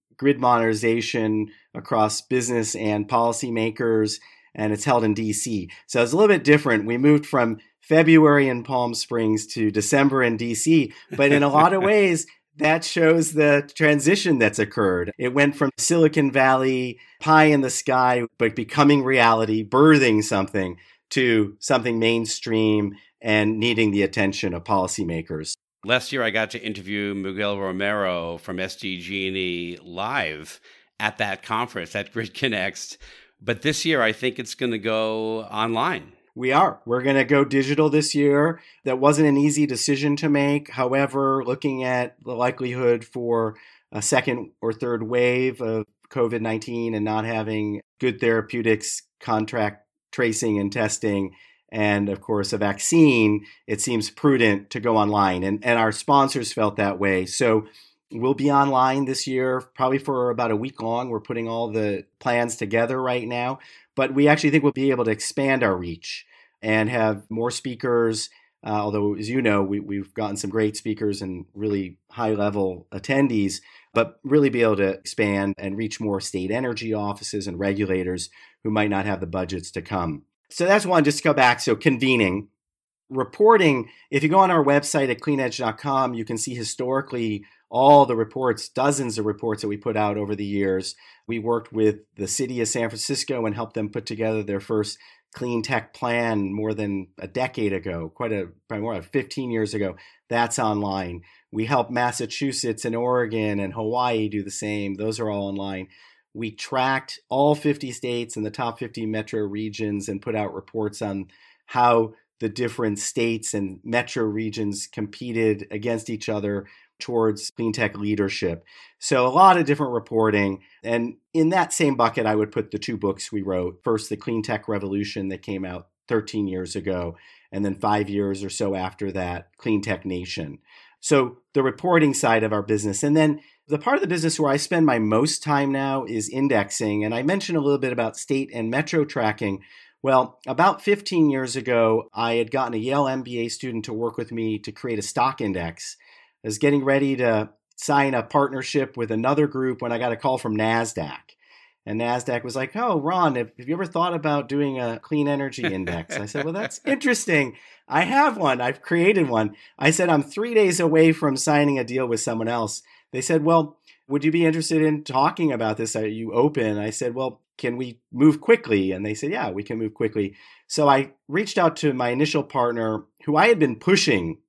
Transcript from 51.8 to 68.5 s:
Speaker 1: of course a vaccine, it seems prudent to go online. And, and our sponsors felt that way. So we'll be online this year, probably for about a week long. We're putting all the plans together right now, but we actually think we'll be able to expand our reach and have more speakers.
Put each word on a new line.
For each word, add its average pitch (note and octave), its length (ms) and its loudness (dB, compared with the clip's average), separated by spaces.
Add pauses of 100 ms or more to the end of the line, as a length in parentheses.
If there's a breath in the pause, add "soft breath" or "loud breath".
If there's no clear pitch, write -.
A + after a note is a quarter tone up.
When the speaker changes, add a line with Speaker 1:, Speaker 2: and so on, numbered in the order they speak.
Speaker 1:
of G2 140 -4
course G#2 320 -4
a A2 40 -2
vaccine, G#2+ 840 4 (220 loud breath)
it G#2 160 -4
seems A2+ 300 -2
prudent A2+ 580 2
to B2 100 -8
go A2+ 160 0
online. G2+ 480 2
And, G#2 220 -2
and A#2+ 140 4
our A2+ 120 2
sponsors C3+ 600 0
felt G#2+ 220 0
that G2 240 -2
way. F#2+ 260 0
So A2 400 0 (460 loud breath)
we'll B2 240 -2
be C#3 160 0
online C#3 540 4
this B2+ 200 -4
year, B2+ 340 -2 (140)
probably C3 240 0
for C3 320 -2
about A#2 220 -2
a A2 40 0
week A#2 280 -6
long. A#2+ 260 -4
We're A2+ 100 -6
putting A2+ 300 -8
all A#2 220 -4
the G#2 340 -4 (140)
plans A#2+ 380 0
together A#2 440 0
right A#2+ 260 -4
now, B2 300 -6 (380 loud breath)
but C3+ 180 -2
we C#3+ 140 4
actually D3+ 240 4
think D3+ 100 4
we'll C#3+ 100 2
be C3+ 200 0
able A#2+ 140 0
to A2 40 0
expand C3+ 540 -2
our G2 120 2
reach E2+ 520 -10 (340 soft breath)
and A2 300 0
have A2 400 0
more A2+ 180 -4
speakers. A#2 800 -2 (340 soft breath)